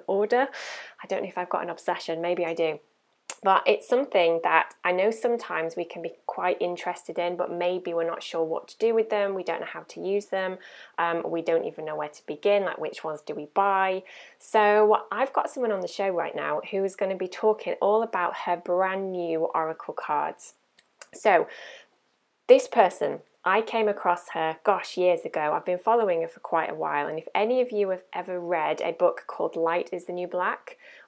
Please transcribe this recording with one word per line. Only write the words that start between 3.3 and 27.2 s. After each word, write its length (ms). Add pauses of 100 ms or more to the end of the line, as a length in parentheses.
But 240
it's 200
something 560
that 300 (100)
I 80
know 200
sometimes 640
we 100
can 160
be 120 (120)
quite 340
interested 600
in, 160
but 160
maybe 420
we're 140
not 160
sure 200
what 260
to 100
do 160
with 160
them. 240
We 80
don't 160
know 80
how 140
to 200
use 260
them. 300 (400)
Um, 260
we 200
don't 220
even 200
know 100
where 140
to 160
begin, 400
like, 140
which 240
ones 180
do 140
we 180
buy? 480 (380)
So 720
I've 220
got 180
someone 200
on 100
the 60
show 220
right 260
now 260 (100)
who 120
is 120
gonna 200
be 120
talking 540
all 200
about 340 (100)
her 120
brand 540
new 420
oracle 400
cards. 600 (600)
So 340 (1000)
this 200
person, 520 (240)
I 180
came 260
across 420
her, 340
gosh, 340
years 260
ago. 300
I've 120
been 120
following 440
her 60
for 120
quite 320
a 40
while. 320
And 120
if 160